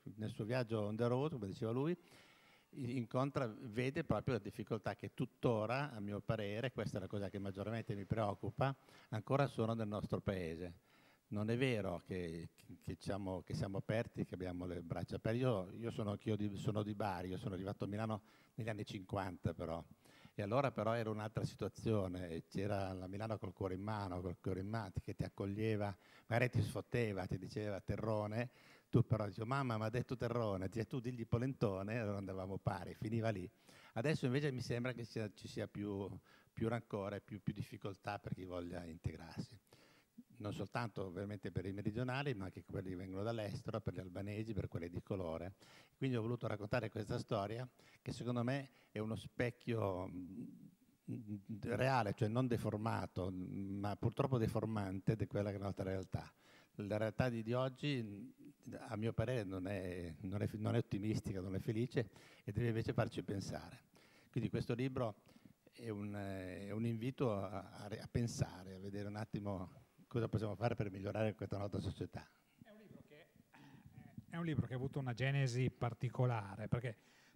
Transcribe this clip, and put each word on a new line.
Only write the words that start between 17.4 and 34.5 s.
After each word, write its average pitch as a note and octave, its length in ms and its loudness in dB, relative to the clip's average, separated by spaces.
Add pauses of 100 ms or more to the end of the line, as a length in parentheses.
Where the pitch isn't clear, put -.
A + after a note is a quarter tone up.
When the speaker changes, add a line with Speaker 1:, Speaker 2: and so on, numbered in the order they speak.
Speaker 1:
arrivato F#2+ 300 -2
a - 40 -2
Milano G#2+ 340 0 (340)
negli A2+ 140 -2
anni G#2+ 160 -2
cinquanta F#2+ 680 -2
però. E2 300 -2 (500)
E G#2 100 -2
allora B2 280 2
però G#2+ 220 2
era A2 160 0
un'altra G#2+ 340 -2
situazione, F2+ 1040 0
c'era G2 460 0
la F2+ 140 -6
Milano G2+ 320 -2
col F#2+ 140 -6
cuore F#2+ 200 0
in F#2 80 -2
mano, G2+ 400 -2
col F2+ 180 -2
cuore F#2+ 200 0
in G2 80 -2
mano, G#2+ 240 -2 (100)
che G2+ 140 -6
ti - 80 -2
accoglieva, G2+ 720 2 (340)
magari A#2+ 220 6
ti G#2+ 120 4
sfotteva, G#2 640 2
ti F#2+ 140 -2
diceva G2+ 420 -2
terrone, G#2+ 720 0 (380)
tu - 160 8
però G#2+ 200 4
dici, G#2 180 -4
"Mamma, B2 340 2
m'ha A2 120 2
detto A#2+ 260 0
terrone", G#2+ 540 2
ti, A2 180 0
tu C#3 120 -2
digli A#2+ 260 -4
polentone, A2+ 760 2
allora G#2 180 0
andavamo F#2+ 400 -4
pari, F2+ 360 -2
finiva A2+ 360 2
lì. F#2+ 200 0 (440)
Adesso C#3+ 320 2
invece C#3 260 4